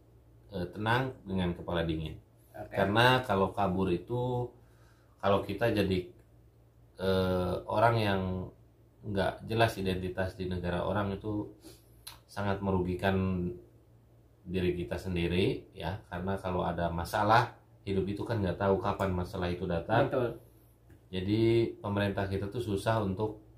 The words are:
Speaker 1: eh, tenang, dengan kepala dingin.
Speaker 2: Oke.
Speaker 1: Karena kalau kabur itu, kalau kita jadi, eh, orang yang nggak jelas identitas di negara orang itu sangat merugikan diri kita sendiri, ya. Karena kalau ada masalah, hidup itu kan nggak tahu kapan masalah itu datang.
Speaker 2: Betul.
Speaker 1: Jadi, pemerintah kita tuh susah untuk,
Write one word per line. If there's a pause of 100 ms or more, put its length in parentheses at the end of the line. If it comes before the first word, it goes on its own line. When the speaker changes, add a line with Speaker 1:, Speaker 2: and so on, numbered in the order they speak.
(500)
Speaker 1:
eh,
tenang, (100)
dengan
kepala
dingin. (360)
Speaker 2:
Oke.
Speaker 1:
Karena
kalau
kabur
itu, (680)
kalau
kita
jadi, (840)
eh,
orang
yang (800)
nggak
jelas
identitas
di
negara
orang
itu (720)
sangat
merugikan (920)
diri
kita
sendiri,
ya.
Karena
kalau
ada
masalah, (280)
hidup
itu
kan
nggak
tahu
kapan
masalah
itu
datang.
Speaker 2:
Betul. (800)
Speaker 1:
Jadi, (340)
pemerintah
kita
tuh
susah
untuk, (200)